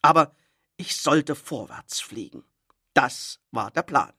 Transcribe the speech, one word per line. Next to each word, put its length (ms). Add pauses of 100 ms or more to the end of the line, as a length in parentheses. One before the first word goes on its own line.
Aber 340 (400)
ich 220
sollte 380
vorwärts 640
fliegen. 440 (500)
Das 460 (120)
war 200
der 120
Plan. 360